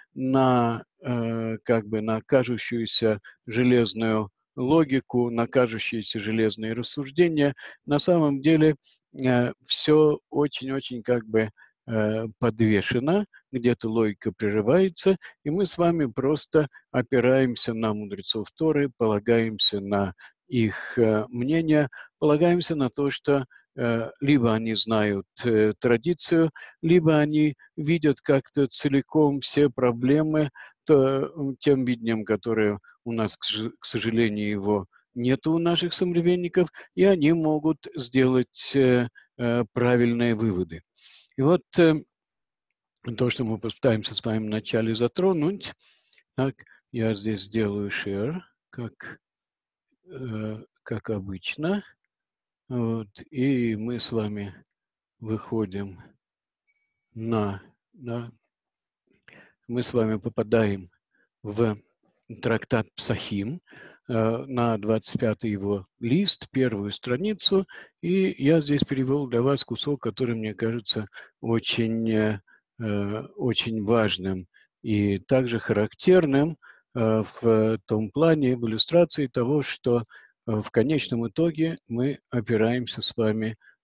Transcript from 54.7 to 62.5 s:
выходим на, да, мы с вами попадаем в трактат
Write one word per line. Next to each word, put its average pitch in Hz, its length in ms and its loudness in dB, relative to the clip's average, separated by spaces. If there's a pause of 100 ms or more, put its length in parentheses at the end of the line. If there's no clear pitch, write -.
выходим 101 800 -6 (1160)
на, 110 480 -4 (320)
да, 120 360 -10 (1400)
мы 120 140 -4
с - 120 -8
вами 110 240 0
попадаем 104 720 -2 (520)
в 107 360 -2 (640)
трактат 113 440 -2 (100)